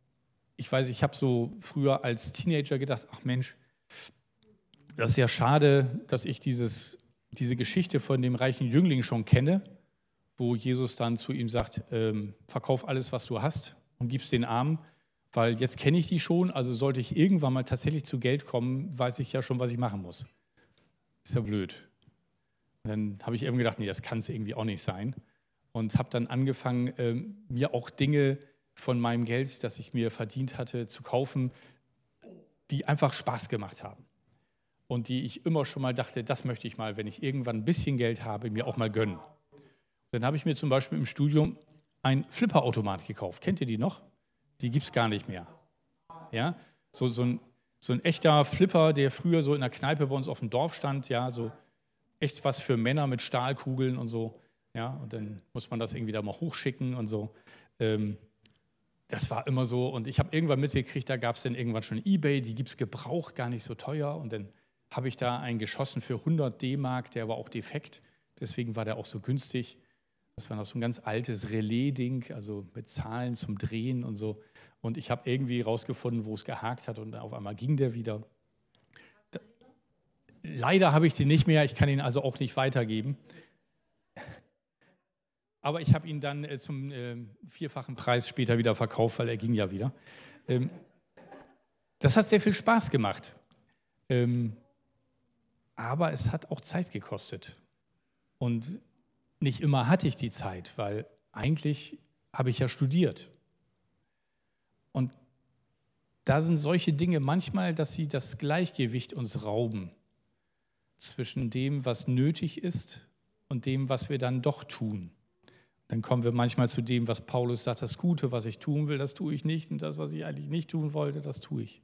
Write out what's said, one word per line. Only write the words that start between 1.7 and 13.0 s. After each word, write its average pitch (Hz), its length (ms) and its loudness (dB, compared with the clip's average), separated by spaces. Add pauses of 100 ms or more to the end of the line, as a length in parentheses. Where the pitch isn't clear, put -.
als 120 280 -2
Teenager 147 460 0
gedacht, 135 340 -4
"Ach - 100 -20
Mensch, 127 340 -2 (1400)
das 113 140 2
ist - 60 6
ja 123 120 6
schade, 139 800 6
dass 127 160 0
ich - 160 -4
dieses, 120 580 -2 (320)
diese 123 260 -2
Geschichte 156 440 0
von 131 200 0
dem 127 140 2
reichen 131 320 0
Jüngling 139 360 6
schon 113 220 0
kenne", 147 380 6 (760)
wo 120 180 2
Jesus 123 420 0
dann 117 200 0
zu - 160 -6
ihm 120 160 -2
sagt, 113 420 -2
ähm, 107 440 0 (140)
"Verkauf 127 400 0
alles, 131 240 -2